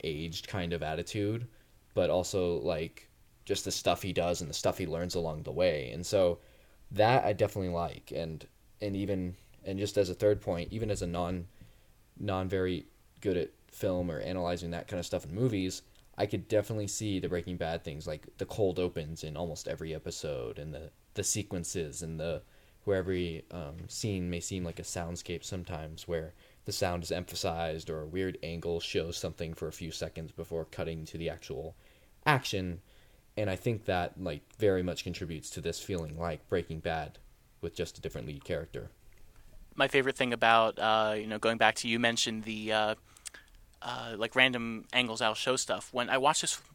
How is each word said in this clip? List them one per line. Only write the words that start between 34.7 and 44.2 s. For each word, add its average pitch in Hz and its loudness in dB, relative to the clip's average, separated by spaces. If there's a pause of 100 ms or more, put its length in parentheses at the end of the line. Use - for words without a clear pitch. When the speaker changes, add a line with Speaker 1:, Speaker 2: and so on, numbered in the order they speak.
Speaker 1:
much 90 -2
contributes 82 -6
to 90 -8
this 82 -2
feeling 80 -4
like 82 -4
Breaking 82 0
Bad 78 -4 (440)
with 85 -6
just - -4
a - -16
different 67 -6
lead 71 -10
character. 80 -6 (840)
Speaker 2:
My 135 6
favorite 131 4
thing 127 2
about, 113 8
uh, 110 4
you 107 -4
know, 107 -2
going 113 4
back 110 8
to, - -2
you 117 4
mentioned 117 2
the, 107 -4
uh, 110 2 (840)
uh, 120 -6
like, 110 0